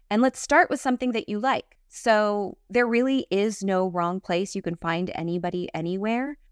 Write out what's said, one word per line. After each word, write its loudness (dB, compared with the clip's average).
And 2
let's 2
start 4
with -2
something 0
that -4
you -2
like. -2
So 0
there 2
really 2
is 0
no 2
wrong -2
place. -2
You -4
can -4
find -2
anybody -4
anywhere. -4